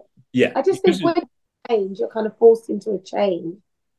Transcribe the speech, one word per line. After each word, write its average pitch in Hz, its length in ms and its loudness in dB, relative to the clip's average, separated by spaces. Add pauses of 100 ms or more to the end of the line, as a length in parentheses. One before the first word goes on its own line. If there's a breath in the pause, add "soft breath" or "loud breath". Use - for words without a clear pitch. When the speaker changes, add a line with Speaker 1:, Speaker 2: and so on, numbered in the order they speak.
(320)
Speaker 1:
Yeah, - 240 2
Speaker 2:
I - 60 0
just 381 200 -2
Speaker 1:
because 185 160 2
Speaker 2:
think 330 160 0
when 330 80 0
you - 60 -16 (400)
change, 196 320 -2
you're 233 80 -4
kind 220 180 -4
of 214 120 -10
forced 226 320 6
into 214 220 -8
a 185 80 -4
change. 180 560 -4 (420)